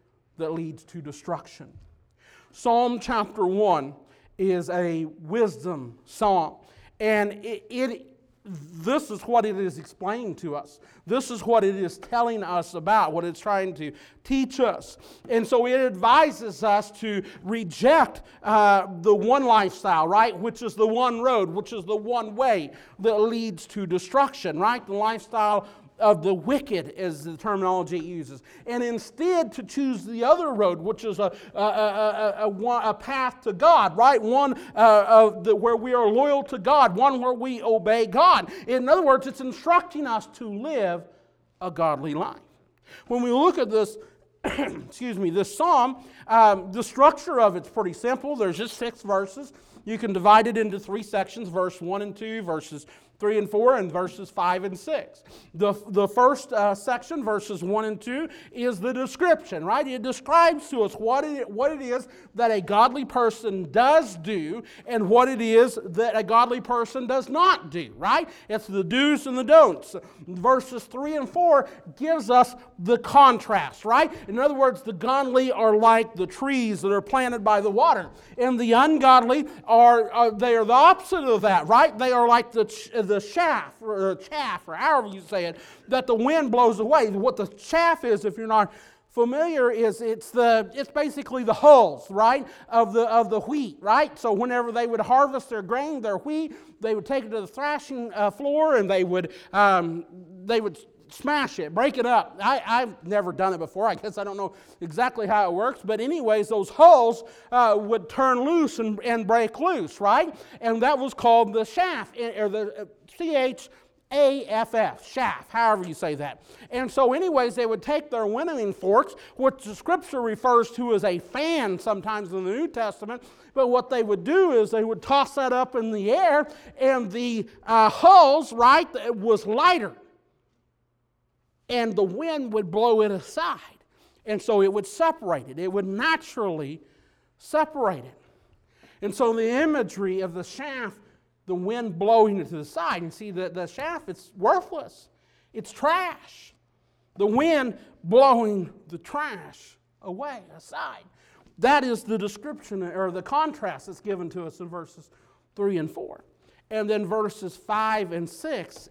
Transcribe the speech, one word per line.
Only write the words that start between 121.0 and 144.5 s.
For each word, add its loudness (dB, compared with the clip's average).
a 0
fan -4
sometimes -6
in -8
the -4
New -4
Testament, -8
but 2
what 0
they -2
would -2
do 2
is 2
they 0
would -6
toss 0
that -2
up -2
in -4
the -2
air, 2
and 0
the, -6
uh, 4
hulls, 6
right, 4
was 0
lighter. 0
And -4
the 2
wind -6
would -4
blow 2
it 0
aside. -6
And -4
so 2
it 4
would -4
separate -2
it. -14
It -6
would -4
naturally -4
separate -4
it. -20
And -6
so 0
the -2
imagery -2
of -8
the -12
chaff, -12
the -8
wind -6
blowing 4
it -8
to -12
the -10
side, -6
and -12
see -16
that -8
the -8
chaff, -12
it's -18
worthless. -2